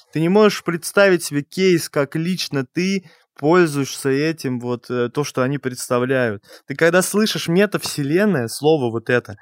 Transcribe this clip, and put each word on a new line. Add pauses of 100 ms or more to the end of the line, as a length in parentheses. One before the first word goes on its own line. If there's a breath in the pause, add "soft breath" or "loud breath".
(140)
ты
не
можешь
представить
себе
кейс,
как
лично
ты (340 soft breath)
пользуешься
этим,
вот,
э,
то,
что
они
представляют. (240 loud breath)
Ты
когда
слышишь
метавселенная,
слово
вот
это,